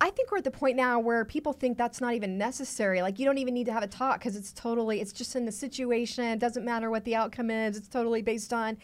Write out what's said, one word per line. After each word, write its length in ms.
I 100
think 200
we're 80
at 60
the 80
point 240
now 240
where 240
people 280
think 240
that's 240
not 140
even 240
necessary. 640
Like, 160
you 80
don't 120
even 160
need 120
to 60
have 100
a 60
talk 320
'cause 160
it's 160
totally, 480
it's 120
just 220
in 100
the 80
situation. 720
It 140
doesn't 260
matter 260
what 140
the 120
outcome 340
is. 260
It's 120
totally 340
based 300
on, 320